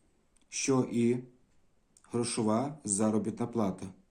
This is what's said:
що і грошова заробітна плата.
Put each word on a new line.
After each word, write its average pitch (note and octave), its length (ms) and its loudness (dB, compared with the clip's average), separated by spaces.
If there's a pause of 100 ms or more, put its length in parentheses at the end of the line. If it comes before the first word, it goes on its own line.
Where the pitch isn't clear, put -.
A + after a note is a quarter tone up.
(500)
що C3 420 2
і A#2+ 260 2 (960)
грошова A#2+ 720 0
заробітна G#2+ 640 0
плата. G2 400 -2 (240)